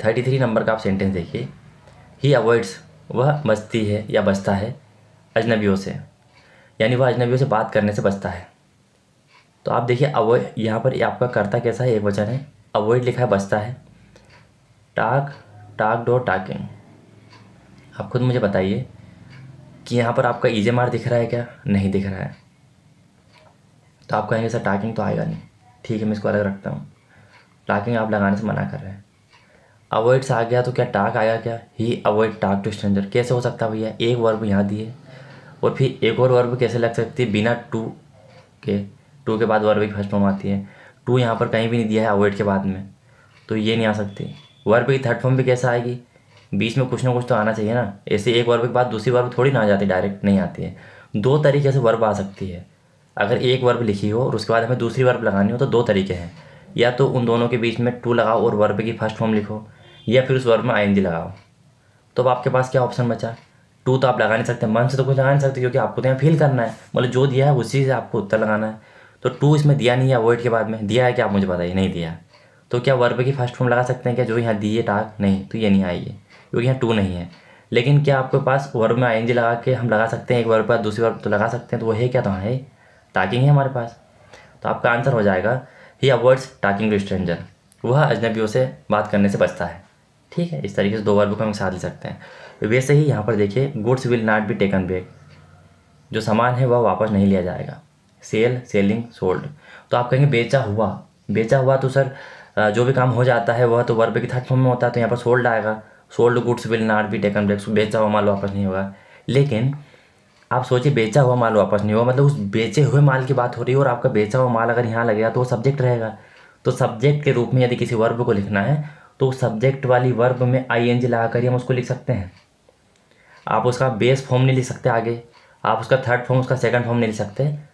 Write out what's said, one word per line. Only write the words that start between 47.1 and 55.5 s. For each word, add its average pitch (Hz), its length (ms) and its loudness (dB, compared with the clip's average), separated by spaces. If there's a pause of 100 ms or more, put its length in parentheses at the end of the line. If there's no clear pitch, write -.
कुछ 120 160 -2
तो 127 60 2
आना 110 180 2
चाहिए 107 220 -2
ना, 110 240 -4 (100)
ऐसे 107 240 0
एक 117 160 2
वर्ब 117 140 2
के 123 60 -2
बाद 123 180 2
दूसरी 117 260 -2
वर्ब 123 260 0
थोड़ी 135 120 4
ना 120 120 0
आ 107 40 2
जाती, 101 200 2
डायरेक्ट 95 380 -2
नहीं 98 140 4
आती 85 240 -4
है। 87 140 -10 (400)
दो 127 220 2
तरीके 143 340 4
से 135 60 2
वर्ब 113 260 2
आ 107 80 2
सकती 98 380 -6
है, 87 160 -14 (500)
अगर 107 200 0
एक 123 260 0
वर्ब 120 200 2
लिखी 104 280 -2
हो 120 160 0
और 127 80 -4
उसके 110 180 -4
बाद 113 120 2
हमें 120 140 -2
दूसरी 120 260 0
वर्ब 117 200 2
लगानी 101 280 2